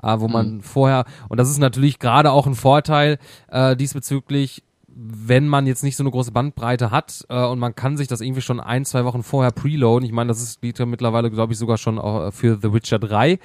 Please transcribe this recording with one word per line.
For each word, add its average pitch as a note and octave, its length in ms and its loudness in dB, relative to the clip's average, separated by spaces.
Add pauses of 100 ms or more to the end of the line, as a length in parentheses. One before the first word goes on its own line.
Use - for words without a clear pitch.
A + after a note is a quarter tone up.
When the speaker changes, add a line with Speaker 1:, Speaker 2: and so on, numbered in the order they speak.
Speaker 1:
äh, A2 180 0
wo A2+ 80 -2
man A2 280 -2
Speaker 2:
Mhm. G2+ 40 -12
Speaker 1:
vorher, C3+ 440 2 (240)
und A2+ 100 -4
das B2+ 120 4
ist C#3+ 80 -2
natürlich C3+ 400 2
gerade C3+ 320 4
auch C#3 160 4
ein C#3 80 0
Vorteil, D3 640 2 (300)
äh, C3 260 2
diesbezüglich, C#3 880 -4 (380)
wenn A2+ 460 0
man C#3 220 2
jetzt C3 160 -2
nicht C#3 100 0
so - 80 -4
eine C#3 80 0
große A#2+ 220 -4
Bandbreite B2 580 -2
hat, - 380 -4
äh, B2 160 -2
und B2 160 -2
man A#2+ 160 -4
kann C3+ 200 -2
sich C#3+ 120 -4
das A2+ 120 -6
irgendwie C3 200 -6
schon B2 180 -4
ein, B2+ 260 -4
zwei B2 200 -2
Wochen B2 180 -4
vorher B2+ 300 0
preloaden. B2+ 520 2
Ich A#2 60 -4
meine, A#2 160 -2
das A#2 160 -2
ist, A#2 180 -12
liegt A#2 200 -6
ja B2 60 0
mittlerweile, A#2 440 0
glaub A2+ 220 0
ich, A2 60 -4
sogar A2+ 200 0
schon A2 220 -2
auch, G#2 260 -4
äh, G2+ 60 -6
für A2+ 280 2
The G#2+ 120 0
Witcher A2+ 260 0
drei, A2+ 460 2